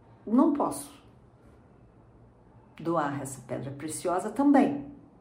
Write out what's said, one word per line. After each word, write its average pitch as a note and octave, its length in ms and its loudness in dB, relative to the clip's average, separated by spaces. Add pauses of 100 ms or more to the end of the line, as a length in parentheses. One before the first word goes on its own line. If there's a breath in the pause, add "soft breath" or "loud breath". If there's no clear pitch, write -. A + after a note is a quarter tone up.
(260)
não C#4+ 280 4
posso - 380 -4 (1900)
doar D3+ 440 -2
essa - 200 -12
pedra C3 300 -10
preciosa E3+ 580 -4
também. - 640 4 (300)